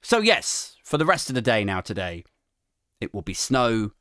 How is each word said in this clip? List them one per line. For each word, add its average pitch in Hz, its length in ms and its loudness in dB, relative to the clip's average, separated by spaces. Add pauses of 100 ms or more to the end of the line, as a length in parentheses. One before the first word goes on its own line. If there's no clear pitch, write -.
So 233 160 4
yes, - 640 0
for - 160 -2
the 156 80 2
rest 170 220 2
of 127 80 -4
the 123 40 0
day 113 240 2
now 98 160 -2
today, 90 440 -8 (760)
it - 140 -8
will 98 80 -6
be 95 100 -8
snow 113 680 0